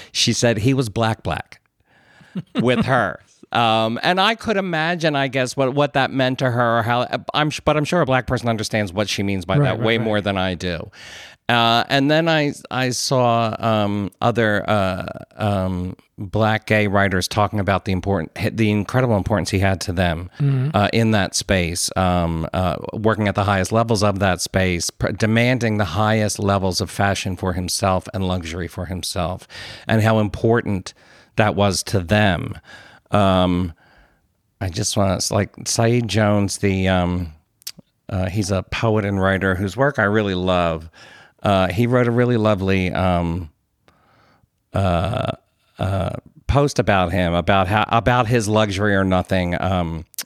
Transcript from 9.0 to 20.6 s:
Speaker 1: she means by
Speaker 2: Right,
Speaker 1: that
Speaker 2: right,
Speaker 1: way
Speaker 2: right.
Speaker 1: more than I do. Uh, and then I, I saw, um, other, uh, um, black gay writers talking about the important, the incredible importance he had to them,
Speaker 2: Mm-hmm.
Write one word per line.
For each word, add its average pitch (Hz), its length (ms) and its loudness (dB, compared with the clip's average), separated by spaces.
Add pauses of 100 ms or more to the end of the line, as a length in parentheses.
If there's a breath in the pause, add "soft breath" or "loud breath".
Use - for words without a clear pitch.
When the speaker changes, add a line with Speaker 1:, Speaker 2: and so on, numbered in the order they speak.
Speaker 1:
she - 120 -4
means 98 220 -2
by 95 140 2
Speaker 2:
Right, 143 60 4
Speaker 1:
that 92 120 0
Speaker 2:
right, 117 100 -2
Speaker 1:
way 113 120 2
Speaker 2:
right. 110 80 -2
Speaker 1:
more 104 160 0
than 98 160 -2
I 92 160 0
do. 87 360 -6 (600 loud breath)
Uh, 117 400 4
and 139 200 2
then 160 200 2
I, 151 240 0 (160)
I 127 180 -2
saw, 117 720 0
um, 104 520 0 (120)
other, 107 440 2
uh, 95 380 0 (320)
um, 92 600 -2 (200)
black 107 480 -2
gay 107 220 2
writers 98 420 2
talking 104 320 0
about 95 240 0
the 101 80 -2
important, 90 640 -2
the 107 140 2
incredible 107 480 0
importance 92 320 0
he 120 80 0
had 95 240 0
to - 100 -4
them, 87 380 -2 (100)
Speaker 2:
Mm-hmm. 139 320 0